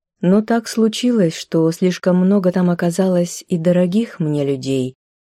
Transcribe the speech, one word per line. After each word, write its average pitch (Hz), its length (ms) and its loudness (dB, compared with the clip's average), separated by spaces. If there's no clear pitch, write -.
Но 190 220 2
так 233 240 -2
случилось, 220 680 0
что 165 340 0
слишком 180 460 0
много 185 340 2
там 180 180 0
оказалось 175 800 -2
и 180 120 -2
дорогих 180 600 0
мне 151 260 0
людей, 135 520 -2